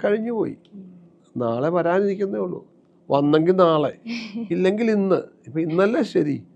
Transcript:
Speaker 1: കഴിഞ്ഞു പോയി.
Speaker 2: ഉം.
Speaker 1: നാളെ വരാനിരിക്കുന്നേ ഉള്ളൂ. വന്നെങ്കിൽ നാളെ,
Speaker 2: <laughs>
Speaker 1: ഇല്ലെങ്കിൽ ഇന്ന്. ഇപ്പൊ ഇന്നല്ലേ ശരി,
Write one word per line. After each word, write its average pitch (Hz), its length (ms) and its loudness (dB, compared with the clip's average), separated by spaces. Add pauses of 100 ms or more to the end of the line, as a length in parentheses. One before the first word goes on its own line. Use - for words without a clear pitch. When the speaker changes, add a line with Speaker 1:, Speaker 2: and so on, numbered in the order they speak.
Speaker 1:
കഴിഞ്ഞു 220 260 0
പോയി. 214 260 -4 (160)
Speaker 2:
ഉം. 190 120 -18 (520)
Speaker 1:
നാളെ 123 320 -2
വരാനിരിക്കുന്നേ 196 720 0
ഉള്ളൂ. 180 260 -6 (440)
വന്നെങ്കിൽ 151 440 4
നാളെ, 160 440 2 (240)
Speaker 2:
<laughs> 214 300 -10
Speaker 1:
ഇല്ലെങ്കിൽ 202 400 2
ഇന്ന്. 196 240 2
ഇപ്പൊ 127 440 -6
ഇന്നല്ലേ 190 420 2
ശരി, 147 420 -2 (120)